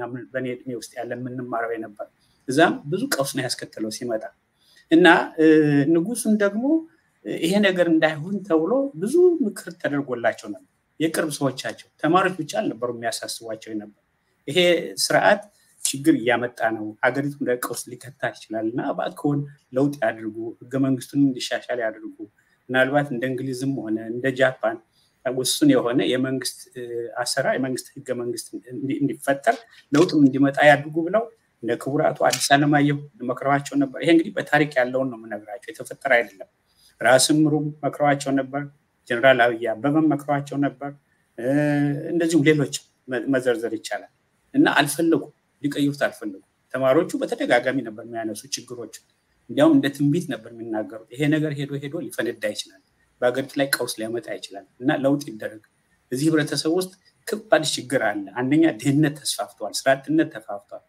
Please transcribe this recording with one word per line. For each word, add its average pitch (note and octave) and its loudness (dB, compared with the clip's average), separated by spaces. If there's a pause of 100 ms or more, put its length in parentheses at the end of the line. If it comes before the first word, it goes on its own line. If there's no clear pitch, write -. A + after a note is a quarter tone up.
ምን-፣ A#2+ -10
በእኔ C3 -6
እድሜ B2 -10
ውስጥ A2 -12
ያለን A#2+ -8
የምንማረው A#2+ -6
የነበር። G#2+ -10 (400)
እዛም D3 4 (100)
ብዙ F3+ -4
ቀውስ - -2
ነው B2+ -4
ያስከተለው - -8
ሲመጣ። A2+ -6 (680)
እና፣ E3+ 8 (300)
እ፣ D#3 4 (420)
ንጉሱን G3+ 2
ደግሞ G3+ 0 (600)
ይሄ D#3+ -2
ነገር F3+ 2
እንዳይሆን D#3+ 0
ተብሎ E3 2 (220)
ብዙ G3 -6 (260)
ምክር F#3+ -4
ተደርጎላቸው B2 -2
ነበር። - -14 (320)
የቅርብ E3 0
ሰዎቻቸው፣ B2+ -6 (100)
ተማሪዎች F3+ 2
ብቻ D#3 -8
አልነበሩ B2 -4
የሚያሳስቧቸው A2+ -8
የነበር። G#2 -10 (460)
ይሄ C#3+ -2 (400)
ስርዓት F#3+ 4 (400)
ችግር C#3 2
እያመጣ A#2+ -2 (120)
ነው፣ G#2+ -6 (140)
ሀገሪቱ C#3 0
እንደ B2 -2
ቀውስ - -8
ሊከታት B2 -10
ይችላል A2 -8
እና B2 -4
እባክዎን - -2 (340)
ለውጥ C#3 2
ያድርጉ፣ A2 -2 (200)
ህገ A#2+ -14
መንግስቱን C3+ 0
እንዲሻሻል B2 0
ያድርጉ። A2 -6 (520)
ምናልባት C3+ 2
እንደ A#2+ -4
እንግሊዝም C3 -4
ሆነ A2 -4 (100)
እንደ B2 -6
ጃፓን B2+ 0 (480)
ውሱን C3 2
የሆነ A#2+ 4
የመንግስት፣ C3 -2 (100)
እ፣ B2 -14 (340)
አሰራር፣ D3 -2
የመንግስት C3 -4
ህገ - -18
መንግስት A#2+ -8 (220)
እንዲ-፣ C#3 -4
እንዲፈጠር - 0 (340)
ለውጥም D#3 4
እንዲመጣ C#3 4
ያድርጉ D3 6
ብለው G3+ 0 (400)
እነ - -2
ክቡር D3 -2
አቶ D#3+ 0
አዲስ C3+ 2
አለማየሁ D3 4 (260)
መክረዋቸው C#3 -2
ነበር። C3+ -2
ይሄ C#3+ 0
እንግዲህ E3 4
በታሪክ D3 0
ያለውን B2+ 0
ነው A#2 -10
የምነግራቸው፣ G#2+ -12
የተፈጠረ B2 -6
አይደለም። A#2 0 (520)
ራስ B2 6
ምሩም D3+ 4 (140)
መክረዋቸው C#3+ 0
ነበር፣ C3+ -2 (440)
ጀነራል B2 6
አብይ A#2 2
አበበም C#3+ 2
መክረዋቸው C#3+ -2
ነበር፣ C#3 -4 (460)
እ፣ A#2 -8 (640)
እንደዚሁም E3 2
ሌሎች D3 2 (320)
መ-፣ A#2+ -4
መዘርዘር A#2+ 0
ይቻላል። G#2 -10 (420)
እና - 6
አልፈለጉም፣ D3+ 2 (300)
ሊቀይሩት C#3+ -2
አልፈለጉም። C#3+ -6 (300)
ተማሪዎቹ C3+ 2
በተደጋጋሚ B2+ 0
ነበር A2 -12
የሚያነሱ A2+ -8
ችግሮች፣ A#2+ -12 (560)
እንዲያውም D3 4
እንደ C#3 4
ትንቢት C#3+ 0
ነበር A#2 -10
የሚናገሩት። A2+ -8
ይሄ B2 -8
ነገር D3+ 0
ሄዶ C#3 -8
ሄዶ C#3+ -10
ሊፈነዳ - -6
ይችላል፣ - -10 (400)
በሀገሪቱ B2+ -2
ላይ C#3 0
ቀውስ B2 -4
ሊያመጣ A2+ -6
ይችላል F#2+ -12 (100)
እና B2+ -2
ለውጥ C#3+ 2
ይደረግ። G#2+ -12 (480)
እዚህ C3 -2
ህብረተሰብ D#3 0
ውስጥ F#3 -2 (340)
ከባድ D#3+ 0
ችግር B2+ -2
አለ። G#2 -4 (100)
አንደኛ C3+ 2 (120)
ድህነት C#3+ 2
ተስፋፍቷል፣ - -8
ስራ - -2
አጥነት C#3+ 0
ተፋፍቷል፣ - -14